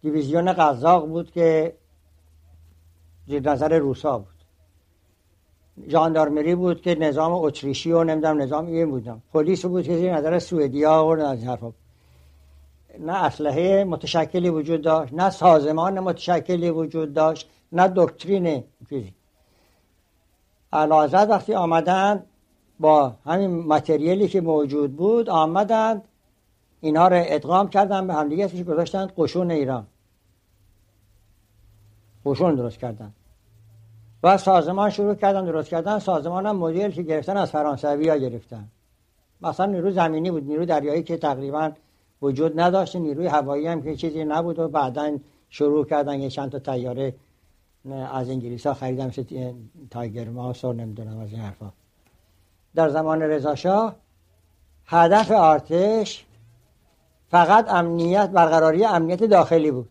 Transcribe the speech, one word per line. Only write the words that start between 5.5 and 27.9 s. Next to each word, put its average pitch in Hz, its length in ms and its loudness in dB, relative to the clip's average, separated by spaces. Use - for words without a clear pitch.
ژاندارمری 156 680 2
بود 175 260 -2
که 175 140 0
نظام 156 380 0
اتریشی 147 580 -4
و 165 120 4
نمی‌دونم 156 380 0
نظام 147 240 -4
این 165 240 -2
بودم، 117 320 -8
پلیس 170 320 0
بود 180 180 -2
که 160 120 -2
زیر 180 180 0
نظر 160 260 0
سوئدیا 156 680 2
و 160 160 2
از 135 180 -4
این 120 100 -8
حرفا. 117 240 -8
نه 170 260 -2
اسلحه 165 580 2
متشکلی 170 680 -2
وجود 156 320 -2
داشت، 156 320 0
نه 180 160 0
سازمان 165 680 2
متشکلی 175 680 -2
وجود 160 440 -4
داشت، 156 380 0
نه 180 240 4
دکترین 170 680 0
چیزی. 104 240 -10
اعلیحضرت 156 560 4
وقتی 208 260 0
آمدن 185 680 0
با 151 360 4
همین 185 240 0
متریالی 165 800 0
که 185 140 0
موجود 147 540 -2
بود 220 340 0
آمدن 202 720 0
اینها 160 260 4
رو 180 200 4
ادغام 165 420 0
کردن 196 380 0